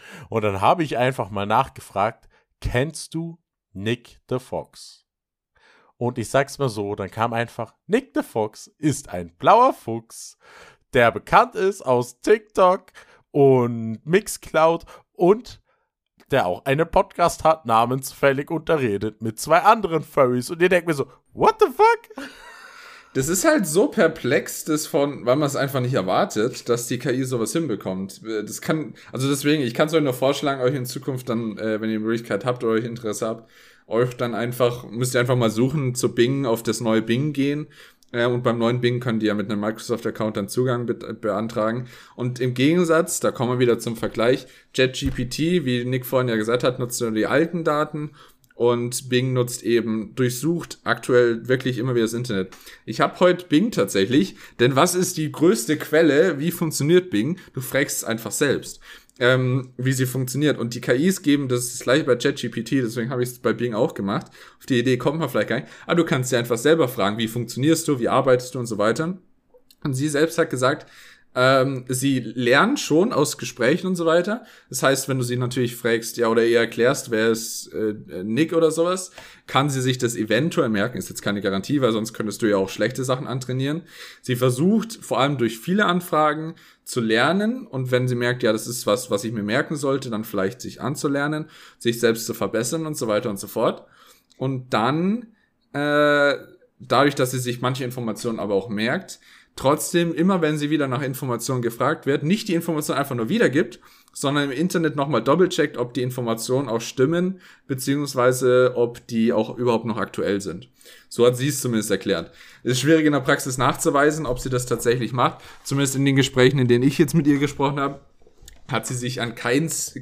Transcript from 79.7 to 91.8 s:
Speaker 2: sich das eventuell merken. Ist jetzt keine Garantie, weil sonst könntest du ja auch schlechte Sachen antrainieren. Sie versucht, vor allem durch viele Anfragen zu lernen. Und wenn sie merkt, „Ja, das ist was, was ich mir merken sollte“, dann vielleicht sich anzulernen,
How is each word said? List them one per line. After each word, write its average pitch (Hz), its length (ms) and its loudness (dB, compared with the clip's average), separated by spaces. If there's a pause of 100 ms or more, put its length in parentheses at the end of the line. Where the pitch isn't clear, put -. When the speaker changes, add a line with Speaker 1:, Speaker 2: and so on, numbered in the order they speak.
Speaker 2:
sich 127 180 0
das 117 160 0
eventuell 135 540 0
merken. 107 280 0
Ist 92 120 -8
jetzt - 140 -12
keine 101 180 -2
Garantie, 98 400 -2
weil 123 100 4
sonst 113 220 -2
könntest 104 300 -6
du 117 40 4
ja 101 100 4
auch 95 120 0
schlechte 120 340 -4
Sachen 143 240 -4
antrainieren. 131 560 -4 (400)
Sie 127 140 -2
versucht, 135 640 2
vor 113 160 -4
allem 139 180 2
durch 117 220 0
viele 202 280 0
Anfragen 160 680 0 (300)
zu - 160 -6
lernen. 160 640 2
Und 131 240 -6
wenn 127 160 2
sie 123 80 0
merkt, 120 300 -2
„Ja, 110 80 4
das 110 160 -4
ist 120 180 -8
was, 104 240 0
was 101 140 -2
ich 113 80 -4
mir 110 100 -4
merken 127 320 -2
sollte“, 135 360 -2
dann 110 120 -6
vielleicht 101 380 -2
sich - 200 -12
anzulernen, 147 640 -2 (340)